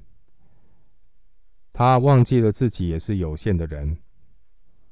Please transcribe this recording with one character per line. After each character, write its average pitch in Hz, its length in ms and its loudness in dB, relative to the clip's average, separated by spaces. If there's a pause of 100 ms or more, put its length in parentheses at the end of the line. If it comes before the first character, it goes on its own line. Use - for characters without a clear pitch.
(1700)
他 127 260 2
忘 131 260 4
记 127 160 2
了 107 120 2
自 120 180 -2
己 90 180 -4
也 82 120 -4
是 101 180 -4
有 78 180 -4
限 95 220 -2
的 82 80 -4
人。 78 320 -6 (960)